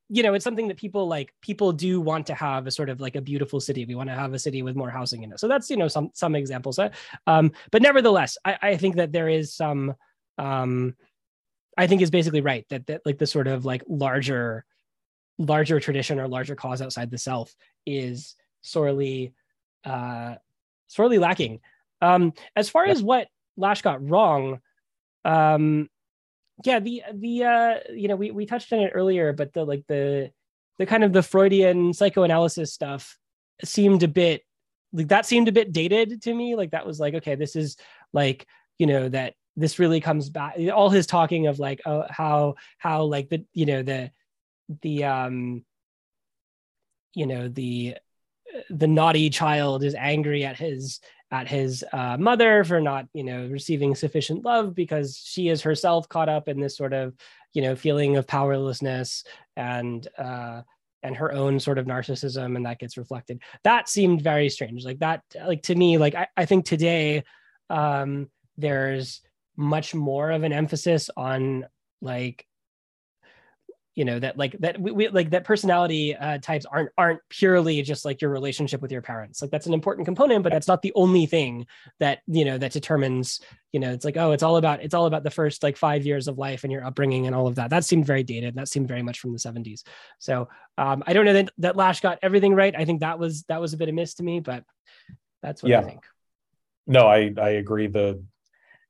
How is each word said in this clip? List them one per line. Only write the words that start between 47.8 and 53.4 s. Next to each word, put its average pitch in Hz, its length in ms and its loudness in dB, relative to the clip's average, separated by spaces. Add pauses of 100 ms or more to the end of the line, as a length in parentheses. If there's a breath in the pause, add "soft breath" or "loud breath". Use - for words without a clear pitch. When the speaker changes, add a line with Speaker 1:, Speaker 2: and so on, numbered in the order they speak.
Speaker 1:
the 156 180 2
naughty 156 420 4
child 143 540 0
is 143 100 -2
angry 147 500 -2
at 135 120 -8
his, 135 420 -10 (320 soft breath)
at 131 160 -6
his, 131 460 -4
uh, 123 240 -4
mother 220 480 6
for 165 160 2
not, 139 340 -2
you 147 80 -8
know, 123 240 -8